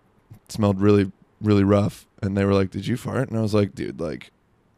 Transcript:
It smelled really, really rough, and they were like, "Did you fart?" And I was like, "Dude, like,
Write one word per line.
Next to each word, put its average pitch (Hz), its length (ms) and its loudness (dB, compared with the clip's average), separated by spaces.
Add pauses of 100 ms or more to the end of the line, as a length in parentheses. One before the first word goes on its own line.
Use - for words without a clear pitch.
(440)
It - 80 -20
smelled 101 280 0
really, 101 300 4 (300)
really 101 240 4
rough, 101 420 2 (160)
and 98 140 -4
they 98 80 0
were 98 100 2
like, 98 160 0
"Did 101 160 -10
you 110 100 -2
fart?" 113 320 -6
And 110 100 -6
I 113 40 -2
was 104 120 -2
like, 101 200 0
"Dude, 67 260 -10
like, 78 300 -10 (480)